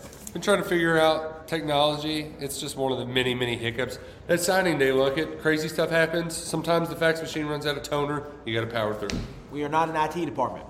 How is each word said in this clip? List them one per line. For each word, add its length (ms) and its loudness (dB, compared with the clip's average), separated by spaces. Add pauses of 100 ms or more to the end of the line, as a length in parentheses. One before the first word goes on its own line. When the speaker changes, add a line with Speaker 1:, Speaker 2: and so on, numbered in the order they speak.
(320)
Speaker 1:
Been 80 -6
trying 220 2
to 60 -6
figure 280 4
out 520 2
technology. 880 0
It's 220 -6
just 160 -6
one 160 0
of 60 -2
the 60 -4
many, 300 2
many 220 0
hiccups. 420 -4 (300)
That 100 4
signing 400 2
day, 120 6
Luckett, 520 2
crazy 240 2
stuff 240 0
happens. 460 2
Sometimes 520 0
the 60 -6
fax 260 2
machine 260 -4
runs 200 -2
out 100 0
of 60 -6
toner. 400 -2 (240)
You 80 -2
gotta 180 0
power 220 0
through. 240 -4 (320)
Speaker 2:
We 140 -6
are 40 -4
not 200 2
an 80 -4
I 100 2
T 180 -4
department. 460 -4